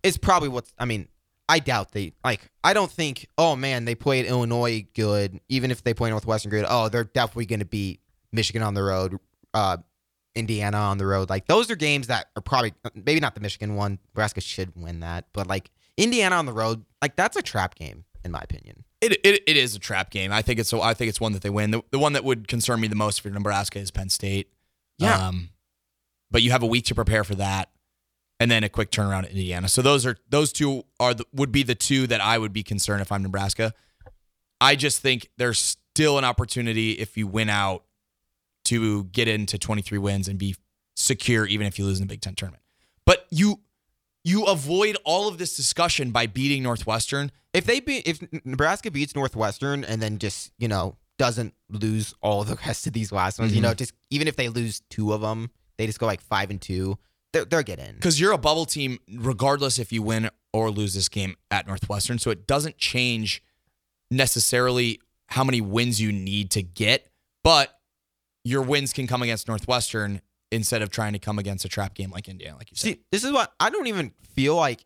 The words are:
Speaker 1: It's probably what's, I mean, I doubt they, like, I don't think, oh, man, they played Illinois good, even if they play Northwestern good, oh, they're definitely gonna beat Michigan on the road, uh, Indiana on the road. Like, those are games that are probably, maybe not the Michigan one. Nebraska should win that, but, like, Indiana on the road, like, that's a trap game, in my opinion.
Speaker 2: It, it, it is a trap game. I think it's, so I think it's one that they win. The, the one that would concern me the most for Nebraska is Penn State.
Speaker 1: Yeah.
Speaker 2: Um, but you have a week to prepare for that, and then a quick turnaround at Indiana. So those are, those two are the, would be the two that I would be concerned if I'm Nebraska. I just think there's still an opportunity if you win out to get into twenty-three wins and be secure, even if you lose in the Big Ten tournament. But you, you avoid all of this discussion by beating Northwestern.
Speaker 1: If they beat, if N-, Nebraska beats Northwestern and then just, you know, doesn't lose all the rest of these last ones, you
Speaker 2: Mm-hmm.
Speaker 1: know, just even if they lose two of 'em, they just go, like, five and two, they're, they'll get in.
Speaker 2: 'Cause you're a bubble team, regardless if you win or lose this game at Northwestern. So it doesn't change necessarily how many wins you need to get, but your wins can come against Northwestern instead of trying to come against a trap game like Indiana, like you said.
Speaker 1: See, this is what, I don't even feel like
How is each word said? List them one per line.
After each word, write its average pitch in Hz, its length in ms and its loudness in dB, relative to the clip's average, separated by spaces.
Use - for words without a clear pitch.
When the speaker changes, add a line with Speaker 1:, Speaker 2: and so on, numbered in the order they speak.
Speaker 1:
It's 185 160 2
probably 175 320 2
what's, 123 300 -6
I 123 60 -2
mean, 110 220 -4
I 165 100 6
doubt 120 320 -2
they, 98 220 -6
like, 123 260 -4
I 175 100 6
don't 196 180 2
think, 147 360 -6
oh, 160 180 6
man, 127 300 -2
they 117 80 -2
played 131 320 0
Illinois 120 720 0
good, 104 440 0
even 127 200 0
if 123 140 -4
they 117 100 0
play 117 160 0
Northwestern 107 400 -2
good, 104 180 0
oh, 113 220 2
they're 117 140 0
definitely 117 420 -2
gonna 104 200 -4
beat 98 340 -6
Michigan 110 320 0
on 104 100 -2
the 101 100 0
road, 95 360 -2
uh, 95 240 2
Indiana 104 440 -2
on 101 200 0
the 95 80 -2
road. 95 240 0
Like, 95 160 -2
those 220 240 4
are 226 60 -2
games 147 320 0
that 117 280 -2
are 104 60 -8
probably, 123 320 0
maybe 143 240 0
not 139 160 -2
the 104 60 -10
Michigan 104 340 -6
one. 101 240 -2
Nebraska 107 280 -2
should 92 340 -6
win 85 260 -10
that, 85 320 -8
but, 101 120 -4
like, 95 240 -6
Indiana 208 400 2
on 160 80 0
the 123 80 -8
road, 110 320 -2
like, 143 160 -2
that's 202 180 0
a 381 60 -2
trap - 340 -4
game, 64 300 -16
in 90 80 -8
my 76 80 -6
opinion. - 460 -12
Speaker 2:
It, 220 120 4
it, 196 200 8
it 156 120 6
is 120 180 2
a 98 40 -12
trap 95 300 -4
game. 98 220 -4
I 110 100 2
think 113 180 0
it's, 110 100 0
so 113 120 0
I 113 120 2
think 113 160 -2
it's 101 100 -6
one 110 140 0
that 95 80 -4
they 101 80 -4
win. 107 220 0
The, 117 100 0
the 135 80 0
one 147 140 4
that 139 100 0
would 117 240 0
concern 117 320 0
me 110 80 0
the 104 80 -2
most 104 260 0
for 104 80 -10
Nebraska 101 500 -2
is 98 120 -8
Penn 98 180 -4
State. 98 420 -2
Speaker 1:
Yeah. 160 280 2
Speaker 2:
Um, 90 220 -6
but 117 120 6
you 120 80 6
have 123 120 4
a 117 40 2
week 117 180 2
to 117 100 -2
prepare 110 280 2
for 98 120 -2
that, 95 360 -2
and 117 100 4
then 110 140 4
a 101 60 0
quick 107 220 -2
turnaround 98 340 0
at - 60 -14
Indiana. 90 360 -4
So 127 140 2
those 135 240 4
are, 120 120 -2
those 147 240 2
two 139 320 0
are 123 140 4
the, 117 200 -4
would 135 180 0
be 139 120 4
the 120 120 0
two 131 320 2
that 113 140 2
I 110 160 4
would 107 160 -2
be 104 100 -4
concerned 101 380 -2
if 95 100 -4
I'm 98 120 -2
Nebraska. 98 500 -2
I 139 140 8
just 139 260 0
think 127 360 0
there's 123 220 2
still - 580 2
an 135 60 2
opportunity 117 720 0
if - 240 -6
you 107 100 -2
win 107 220 0
out 98 340 0
to 107 400 2
get 113 220 0
into 107 300 -2
twenty-three 104 400 -4
wins 98 300 -2
and 98 100 -6
be 95 180 -2
secure, 117 500 2
even 104 220 0
if 95 120 -6
you 98 60 0
lose 95 140 0
in 98 80 -2
the 101 60 -8
Big 101 80 -12
Ten 95 140 -10
tournament. - 280 -10
But 185 260 4
you, 196 280 2
you 196 220 2
avoid 190 580 2
all 185 240 2
of 180 120 -4
this 175 180 -4
discussion 143 540 0
by 117 160 2
beating 131 360 0
Northwestern. 120 680 -2
Speaker 1:
If 185 120 2
they 240 140 2
beat, 262 280 -4
if 160 140 -4
N-, 160 240 -10
Nebraska 156 460 -2
beats 143 240 -4
Northwestern 135 680 -2
and 110 180 -4
then 107 180 -4
just, - 380 -6
you 120 100 -2
know, 95 280 -2
doesn't 120 360 -2
lose 107 520 -2
all 104 220 2
the 113 120 -4
rest - 200 -6
of - 60 -6
these 110 180 -4
last 95 280 -2
ones, 110 120 2
you 104 100 4
Speaker 2:
Mm-hmm. 117 80 4
Speaker 1:
know, 113 40 2
just 123 200 -6
even 147 160 0
if 135 80 -2
they 127 140 -2
lose 117 400 -4
two 107 220 -2
of 107 120 -2
'em, 113 260 -4
they 110 100 -2
just 107 120 -6
go, 117 60 0
like, 101 160 -2
five 98 300 -2
and 98 100 -6
two, 95 360 -4
they're, 156 120 2
they'll 160 180 2
get 90 160 -8
in. 52 200 -16
Speaker 2:
'Cause 160 200 2
you're 196 120 4
a 185 60 2
bubble 151 280 2
team, 131 340 -4
regardless 127 680 0
if 113 120 -6
you 110 120 0
win 110 260 0
or 110 160 2
lose 101 240 -2
this 95 160 -2
game 95 260 -4
at 98 160 0
Northwestern. 101 540 -4
So - 100 -2
it 98 160 -4
doesn't 147 320 -2
change 117 640 -2
necessarily 123 880 2
how 131 160 0
many 127 180 2
wins 110 400 0
you 107 100 2
need 98 400 -4
to 104 100 0
get, 104 460 0
but 151 360 4
your 131 180 2
wins 139 300 2
can 127 160 -4
come 123 140 -2
against 117 260 -4
Northwestern 107 760 -2
instead 110 300 -2
of 101 80 -4
trying 107 240 -4
to 101 60 -4
come 104 200 -4
against 98 240 -6
a 95 60 -8
trap 98 240 -6
game 95 180 -10
like 98 160 -12
Indiana, 87 300 -16
like - 140 -20
you - 40 -20
said. - 200 -4
Speaker 1:
See, - 40 -20
this 208 120 0
is 269 80 -2
what, 254 280 0
I 202 100 4
don't 285 180 -2
even 185 240 -4
feel 139 200 4
like 143 300 0